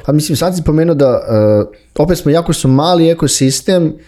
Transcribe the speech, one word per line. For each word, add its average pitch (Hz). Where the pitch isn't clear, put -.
Pa 139
mislim, 151
sad 180
si 165
pomenuo 160
da, 139
e, 107
opet 185
smo, 151
jako 170
su 143
mali 165
ekosistem, 160